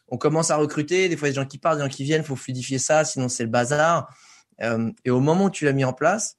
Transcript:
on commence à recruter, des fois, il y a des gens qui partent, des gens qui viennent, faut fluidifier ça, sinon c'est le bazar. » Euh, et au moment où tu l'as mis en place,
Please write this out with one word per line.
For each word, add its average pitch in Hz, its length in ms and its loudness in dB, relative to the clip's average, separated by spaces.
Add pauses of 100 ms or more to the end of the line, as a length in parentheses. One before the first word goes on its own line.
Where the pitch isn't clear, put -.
on 123 80 -4
commence 156 320 2
à 151 80 2
recruter, 151 520 0
des 165 60 -2
fois, 147 120 -2
il 143 40 2
y - 20 -2
a 135 60 -2
des - 40 0
gens 135 40 -4
qui - 120 -16
partent, 160 180 0
des 147 60 -2
gens 135 60 -2
qui 135 140 -8
viennent, 156 200 0
faut 139 120 -6
fluidifier 127 440 -6
ça, 156 260 4
sinon 127 240 -2
c'est 123 140 -4
le 113 60 -2
bazar. » 147 600 2 (540)
Euh, 113 280 -2 (140)
et 127 60 0
au 123 80 4
moment 165 260 4
où 190 60 2
tu - 140 -4
l'as 139 80 2
mis 135 120 0
en 127 80 -2
place, 190 460 -2